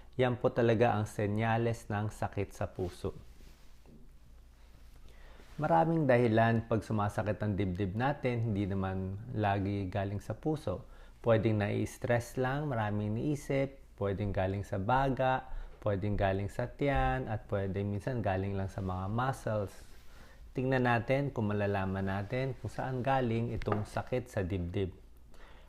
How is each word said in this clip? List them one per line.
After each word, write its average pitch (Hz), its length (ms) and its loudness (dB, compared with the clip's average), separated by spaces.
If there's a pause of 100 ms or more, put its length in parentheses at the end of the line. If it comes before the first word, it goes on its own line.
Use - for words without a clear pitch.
(140)
yan 123 240 2
po - 160 2
talaga 117 400 4
ang 107 160 0
senyales 113 800 0
ng 104 240 -2
sakit - 400 -4
sa - 160 -4
puso. 90 400 -4 (2500)
Maraming 160 480 4
dahilan 113 640 6
pag 113 160 2
sumasakit 104 560 0
ang 104 160 2
dibdib 95 400 0
natin, 123 560 0
hindi 98 160 2
naman 95 480 -2 (160)
lagi 98 560 0
galing 101 320 -2
sa - 160 -6
puso. - 480 -4 (400)
Pwedeng 110 320 6
nai-stress 110 800 0
lang, 139 320 0
maraming 107 480 0
iniisip, 139 800 -2
pwedeng 101 320 0
galing 98 320 0
sa 101 160 -4
baga, 131 720 2 (320)
pwedeng 104 320 0
galing 98 320 2
sa 120 240 -4
tiyan, 131 560 2
at 107 240 -4
pwedeng 101 400 0
minsan 110 320 -2
galing 98 320 0
lang 95 160 -2
sa - 80 -8
mga 95 320 -4
muscles. 113 640 -2 (800)
Tingnan 127 320 4
natin 131 480 2
kung 107 160 0
malalaman 98 560 2
natin 117 560 -2
kung 107 80 -4
saan 127 320 -4
galing 120 480 2
itong 107 320 0
sakit - 480 -4
sa 98 160 -2
dibdib. 90 480 -2 (760)